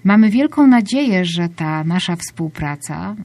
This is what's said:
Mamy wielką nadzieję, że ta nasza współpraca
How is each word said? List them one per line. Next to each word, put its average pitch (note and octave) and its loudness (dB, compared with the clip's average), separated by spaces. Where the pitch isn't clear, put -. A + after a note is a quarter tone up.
Mamy G#3+ 6
wielką C#4+ 2
nadzieję, A#3+ 2
że E3+ -4
ta D#3 -6
nasza F3 -4
współpraca D#3 -10